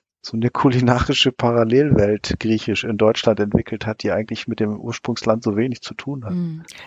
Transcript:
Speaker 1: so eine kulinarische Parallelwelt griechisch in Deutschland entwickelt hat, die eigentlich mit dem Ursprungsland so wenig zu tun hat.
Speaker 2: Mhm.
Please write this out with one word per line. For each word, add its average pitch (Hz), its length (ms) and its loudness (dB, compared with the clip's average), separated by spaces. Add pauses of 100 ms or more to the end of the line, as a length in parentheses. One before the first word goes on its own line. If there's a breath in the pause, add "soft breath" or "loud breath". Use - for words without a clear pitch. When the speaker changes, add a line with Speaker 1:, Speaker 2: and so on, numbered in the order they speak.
(220)
Speaker 1:
so - 140 -10
eine 113 140 0
kulinarische 127 800 2
Parallelwelt 117 1080 2
griechisch 110 440 -2
in 110 140 -4
Deutschland 107 420 2
entwickelt 104 460 -2
hat, 107 180 -6
die 104 80 0
eigentlich 107 360 -4
mit 110 120 -4
dem 104 200 -2
Ursprungsland 117 640 -2
so 107 120 2
wenig 120 260 0
zu - 120 -12
tun 135 320 -8
hat. 98 80 -4
Speaker 2:
Mhm. 165 300 -4 (240 loud breath)